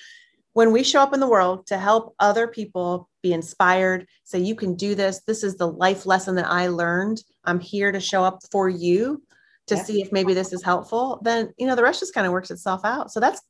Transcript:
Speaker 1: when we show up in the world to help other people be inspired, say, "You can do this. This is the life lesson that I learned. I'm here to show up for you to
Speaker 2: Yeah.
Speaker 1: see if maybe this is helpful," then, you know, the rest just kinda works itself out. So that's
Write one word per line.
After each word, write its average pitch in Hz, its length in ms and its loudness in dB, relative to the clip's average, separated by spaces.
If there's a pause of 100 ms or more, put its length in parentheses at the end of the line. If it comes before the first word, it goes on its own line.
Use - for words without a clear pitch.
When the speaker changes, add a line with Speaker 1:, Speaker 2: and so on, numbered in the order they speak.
(520)
Speaker 1:
when 226 220 6
we 254 100 4
show 277 160 2
up 277 140 4
in 269 80 0
the 269 80 2
world 185 380 2
to 196 100 -2
help 214 420 0
other 208 260 2
people 180 640 -6 (140)
be 180 80 2
inspired, 185 720 2 (200)
say, 180 140 -6
"You 196 140 -2
can 190 220 -4
do 202 200 -4
this. 190 300 -2
This 214 200 -4
is 196 100 -4
the 170 160 -2
life 185 340 0
lesson 185 300 0
that 180 120 -2
I 180 200 0
learned. 180 560 -2 (220)
I'm 175 160 0
here 202 320 -2
to 196 80 -4
show 190 240 0
up 185 160 -2 (100)
for 196 160 0
you 185 560 0 (440)
to 208 80 0
Speaker 2:
Yeah. 185 80 -2
Speaker 1:
see 208 180 -2
if 190 100 -10
maybe 190 220 2
this 185 180 -2
is 180 100 -10
helpful," 233 640 -2
then, 233 340 -2
you 254 100 -4
know, 262 80 0
the 240 80 2
rest 247 180 2
just 381 120 -8
kinda 196 160 0
works 185 220 -4
itself 185 320 -6
out. 240 300 -4
So 214 80 -6
that's 269 280 2